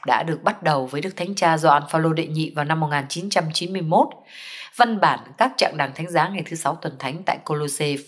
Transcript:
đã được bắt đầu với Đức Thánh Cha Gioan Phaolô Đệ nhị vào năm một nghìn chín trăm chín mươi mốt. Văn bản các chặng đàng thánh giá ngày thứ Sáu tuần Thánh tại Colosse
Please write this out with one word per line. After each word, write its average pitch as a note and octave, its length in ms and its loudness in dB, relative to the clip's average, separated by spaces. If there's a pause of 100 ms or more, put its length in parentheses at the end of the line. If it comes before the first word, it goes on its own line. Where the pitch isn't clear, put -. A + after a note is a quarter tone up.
đã B2 160 4
được D#3 200 -4
bắt G#3+ 200 -2
đầu C#3+ 240 2
với C#3+ 140 -6
Đức F#3 160 -6
Thánh F#3 180 -6
Cha E3 240 4
Gioan D3 320 6
Phaolô D#3+ 220 2
Đệ D#3 140 0
nhị D#3 300 -2
vào D3 80 0
năm D#3+ 160 0
một D3+ 100 0
nghìn C#3+ 180 0
chín F3 220 -6
trăm F3+ 220 2
chín F3 200 -4
mươi F#3+ 100 -4
mốt. F3+ 260 4 (680)
Văn A3+ 240 2
bản D3 180 4 (200)
các C4 180 2
chặng - 200 0
đàng C#3 180 -2
thánh E3 160 -8
giá E3 180 2
ngày F#3+ 220 -6
thứ E3 60 -8
Sáu D#3+ 180 -2
tuần D3+ 240 -8
Thánh D3 280 -8
tại - 180 0
Colosse D3 520 -2 (120)